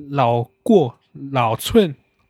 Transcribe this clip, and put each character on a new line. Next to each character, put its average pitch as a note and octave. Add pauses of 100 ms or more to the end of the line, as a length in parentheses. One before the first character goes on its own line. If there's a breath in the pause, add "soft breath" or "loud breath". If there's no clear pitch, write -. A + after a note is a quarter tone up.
(120)
老 A#2+ (200)
过、 E3 (340)
老 A#2
寸、 G3 (360)